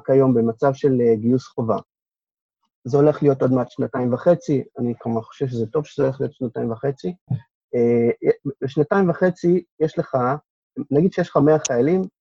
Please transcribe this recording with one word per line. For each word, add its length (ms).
כיום 280
במצב 400
של, 280
אה, 140
גיוס 320
חובה. 300
זה 140
הולך 260
להיות 180
עוד 100
מעט 180
שנתיים 440
וחצי, 500
אני 200
כמובן 220
חושב 260
שזה 180
טוב 200
שזה 180
הולך 180
להיות 120
שנתיים 380
וחצי. 440
אה, 540
בשנתיים 460
וחצי 540
יש 200
לך, 180
נגיד 220
שיש 160
לך 80
מאה 220
חיילים, 420